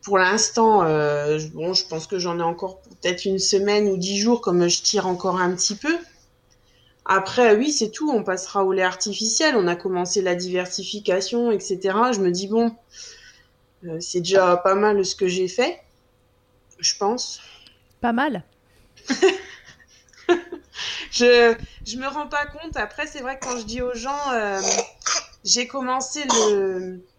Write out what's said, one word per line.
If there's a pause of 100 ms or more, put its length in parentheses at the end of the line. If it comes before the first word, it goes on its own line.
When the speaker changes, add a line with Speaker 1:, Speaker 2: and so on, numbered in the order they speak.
Speaker 1:
pour
l'instant,
euh,
je,
bon,
je
pense
que
j'en
ai
encore
peut-être
une
semaine
ou
dix
jours,
comme
je
tire
encore
un
petit
peu. (1080)
Après,
oui,
c'est
tout,
on
passera
au
lait
artificiel,
on
a
commencé
la
diversification,
et
cetera.
Je
me
dis,
bon, (1080)
euh,
c'est
déjà
pas
mal
ce
que
j'ai
fait, (1000)
je
pense. (600)
Speaker 2:
Pas
mal ? (640)
<laughs> (2000)
Speaker 1:
Je, (300)
je
me
rends
pas
compte.
Après,
c'est
vrai
que
quand
je
dis
aux
gens,
euh, (840)
j'ai
commencé
le, (180)